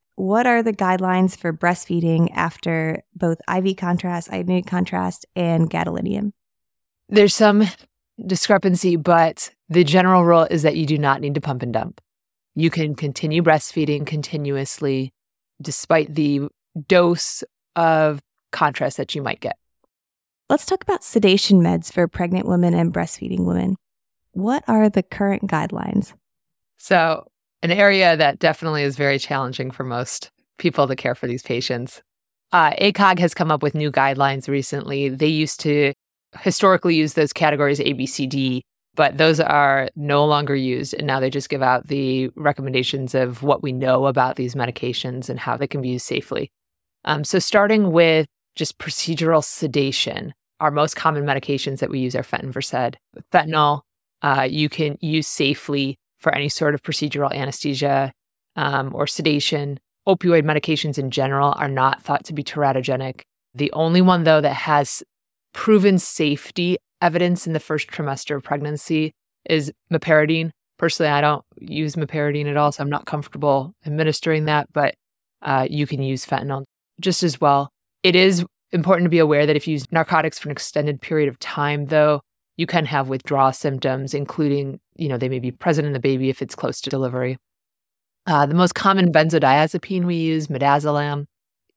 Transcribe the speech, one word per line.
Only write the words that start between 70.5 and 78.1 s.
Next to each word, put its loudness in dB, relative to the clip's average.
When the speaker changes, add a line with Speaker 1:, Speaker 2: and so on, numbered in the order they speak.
Speaker 2:
Personally, 0
I 2
don't 0
use -6
meperidine -4
at -4
all, 2
so -8
I'm -4
not -6
comfortable -2
administering -2
that, -2
but, 0
uh, 0
you -2
can -6
use -6
fentanyl -6
just -2
as -2
well. 2
It 4